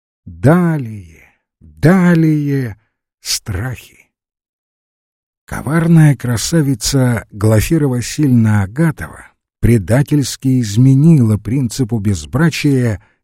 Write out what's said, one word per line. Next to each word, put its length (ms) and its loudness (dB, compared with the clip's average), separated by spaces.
Далее, 960 -2
далее 1200 0
страхи. 800 -10
Коварная 680 2
красавица 1120 -2
Глафира 560 0
Васильевна 760 0
Агатова 640 -6
предательски 1000 0
изменила 760 4
принципу 600 -4
безбрачия 1040 -2